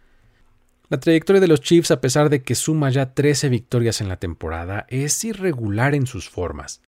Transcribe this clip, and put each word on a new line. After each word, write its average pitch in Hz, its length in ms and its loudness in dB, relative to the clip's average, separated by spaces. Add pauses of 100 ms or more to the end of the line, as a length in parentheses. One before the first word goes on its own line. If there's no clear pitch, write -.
(880)
La 143 100 -4
trayectoria 165 420 4
de 185 60 4
los 156 140 4
Chiefs, 170 320 4
a 139 80 0
pesar 147 280 2
de 139 140 0
que - 140 -2
suma 151 340 0
ya 131 240 -2
trece 143 340 0
victorias 117 520 0
en 101 80 -4
la 90 100 -6
temporada, 85 720 -8
es 139 360 -4
irregular 139 680 -2
en 135 120 0
sus - 220 -12
formas, 73 540 -10 (140)